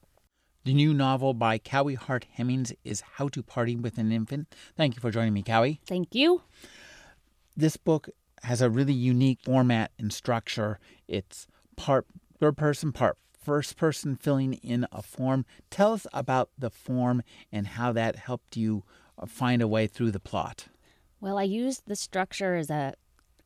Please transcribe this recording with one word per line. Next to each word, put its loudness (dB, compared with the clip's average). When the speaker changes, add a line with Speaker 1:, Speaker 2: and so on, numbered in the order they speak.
Speaker 1:
The 2
new 6
novel 2
by 2
Cowie 0
Hart -6
Hemmings -2
is -8
How -4
to -8
Party -2
with -6
an 0
Infant. -4
Thank 2
you -16
for -2
joining 2
me, 0
Cowie. 2
Speaker 2:
Thank -4
you. 4
Speaker 1:
This 2
book 0
has 0
a 4
really 2
unique 4
format 2
and -4
structure. -4
It's -8
part 2
third 2
person, 0
part 2
first -2
person, -2
filling 0
in -2
a -12
form. -2
Tell 4
us -6
about 0
the -6
form -2
and -4
how -4
that 0
helped -10
you, 0
uh, -14
find 0
a 0
way 2
through -2
the -4
plot. -6
Speaker 2:
Well, -4
I 0
used -2
the -6
structure -4
as -4
a -2